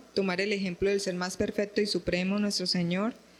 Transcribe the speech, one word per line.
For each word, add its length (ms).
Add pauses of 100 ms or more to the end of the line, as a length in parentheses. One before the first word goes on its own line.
(140)
tomar 260
el 140
ejemplo 360
del 120
ser 140
más 220
perfecto 440
y 60
supremo, 500
nuestro 300
Señor, 480 (240)